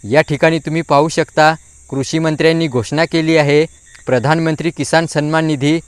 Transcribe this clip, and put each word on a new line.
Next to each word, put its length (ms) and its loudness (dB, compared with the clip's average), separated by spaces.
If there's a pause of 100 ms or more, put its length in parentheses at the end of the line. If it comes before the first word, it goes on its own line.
या 160 4
ठिकाणी 380 0
तुम्ही 240 -4
पाहू 260 2
शकता, 460 2 (360)
कृषी 280 -4
मंत्र्यांनी 500 0
घोषणा 360 -2
केली 320 0
आहे, 280 2 (420)
प्रधानमंत्री 640 0
किसान 360 -2
सन्मान 400 -2
निधी 420 0